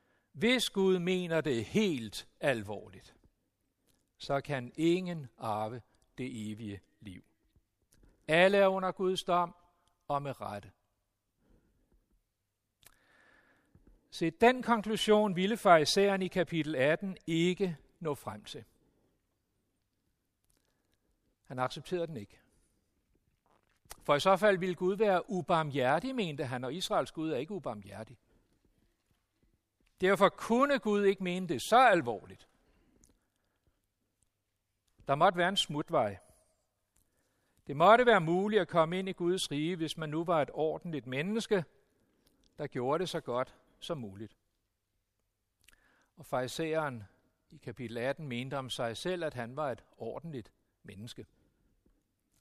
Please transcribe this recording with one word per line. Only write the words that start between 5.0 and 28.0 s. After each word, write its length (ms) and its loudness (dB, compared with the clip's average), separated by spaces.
arve 440 -6
det 340 -8
evige 300 -12
liv. 240 -16
Alle 300 6
er 100 6
under 240 0
Guds 320 -4
dom, 320 0
og 140 -2
med 200 -8
rette. 300 -10
Se, 200 -2
den 340 4
konklusion 720 2
ville 220 0
farisæeren 640 6
i 60 -4
kapitel 480 -2
atten 420 0
ikke 500 0
nå 160 -6
frem 280 -14
til. 220 -16
Han 160 -12
accepterede 480 -4
den 100 -10
ikke. 220 -16
For 140 2
i 40 2
så 180 4
fald 200 4
ville 180 -2
Gud 200 -2
være 340 2
ubarmhjertig, 880 0
mente 300 -4
han, 180 -6
og 100 -6
Israels 380 -2
Gud 200 -6
er 60 -2
ikke 160 -6
ubarmhjertig. 640 -12